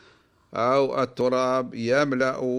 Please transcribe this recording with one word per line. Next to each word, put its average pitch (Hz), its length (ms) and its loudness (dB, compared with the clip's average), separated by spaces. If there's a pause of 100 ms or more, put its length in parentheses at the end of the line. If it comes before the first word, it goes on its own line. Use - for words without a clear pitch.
(560)
أو 131 460 2
التراب 127 720 0
يملأ 131 640 0 (180)